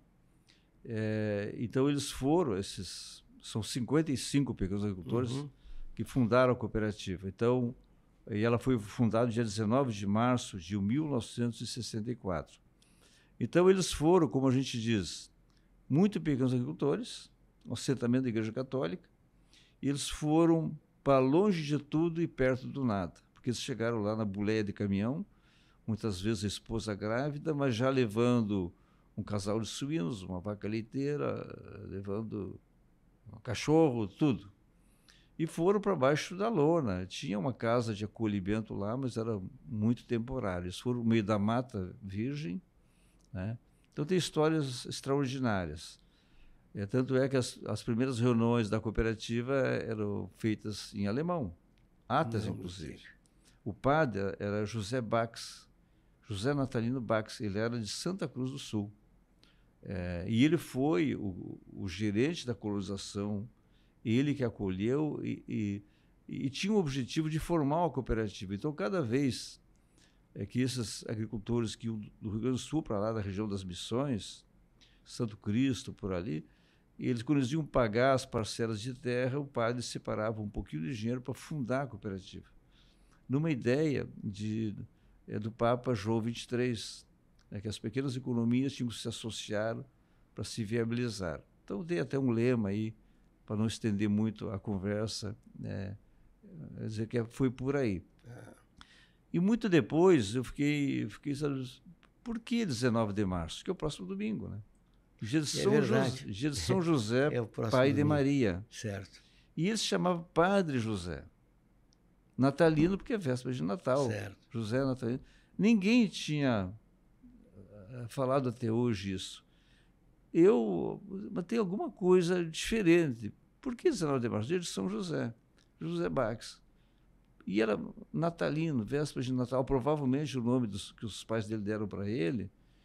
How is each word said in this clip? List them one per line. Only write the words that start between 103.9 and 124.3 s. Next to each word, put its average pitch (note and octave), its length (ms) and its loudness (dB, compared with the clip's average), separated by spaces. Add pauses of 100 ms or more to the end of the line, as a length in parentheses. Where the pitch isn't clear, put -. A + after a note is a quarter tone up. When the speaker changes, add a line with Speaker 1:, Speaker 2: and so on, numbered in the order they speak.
Speaker 1:
domingo, F#3+ 440 -6
né? G2 100 -8 (600)
Dia B2 200 0
de - 180 -2
Speaker 2:
É - 40 0
Speaker 1:
São G3+ 80 4
Speaker 2:
verdade. C3 400 4
Speaker 1:
José, - 200 -8
dia A#2+ 180 -2
de C#3+ 60 -4
São F3+ 260 2
José, C#3 480 2
Speaker 2:
<laughs> - 40 -2
É B2 80 0
o G#2+ 60 -4
próximo A#2 240 -4
Speaker 1:
pai C3 180 6
de - 60 4
Speaker 2:
domingo. D3 140 4
Speaker 1:
Maria. C3+ 600 2
Speaker 2:
Certo. G2+ 500 -10 (360)
Speaker 1:
E E3 100 2
ele A3 100 0
se - 60 -2
chamava F3 400 2 (100)
Padre E3+ 460 4
José. F2+ 460 -2 (1120)
Natalino, D#3 600 4
porque - 160 -6
é G#3+ 40 0
véspera C3 360 -2
de C3 80 -6
Natal. D3 460 0
Speaker 2:
Certo. G2+ 300 -6 (120)
Speaker 1:
José A#2 360 -2
Natalino. B2+ 340 -2 (380)
Ninguém G#3+ 500 6
tinha, B2+ 640 0 (1200)
eh, B2 180 -10
falado C3 400 2
até A2+ 240 -2
hoje A2 400 2
isso. - 320 -8 (920)
Eu, F#3+ 720 4 (280)
mas F3+ 140 -4
tem A#3 140 -2
alguma G#3+ 320 -2
coisa F3+ 540 4
diferente. E3 880 2 (260)
Por A#3+ 160 -6
que F4+ 140 2
dezenove D3+ 320 2
de A#2 80 2
março? G#2+ 180 0